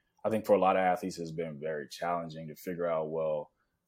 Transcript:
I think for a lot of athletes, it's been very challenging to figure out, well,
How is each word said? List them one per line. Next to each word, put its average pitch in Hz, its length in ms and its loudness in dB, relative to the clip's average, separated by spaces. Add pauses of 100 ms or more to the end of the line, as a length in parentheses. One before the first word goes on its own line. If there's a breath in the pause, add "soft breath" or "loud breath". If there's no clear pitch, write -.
(240)
I 107 60 0
think 107 160 -2
for 104 80 8
a 98 60 6
lot 95 160 6
of 95 60 4
athletes, 90 360 0
it's 82 140 -6
been 80 280 -6
very 76 300 -6
challenging 82 580 -4
to 73 80 -14
figure 85 300 -4
out, 80 240 0
well, 78 420 -2 (360)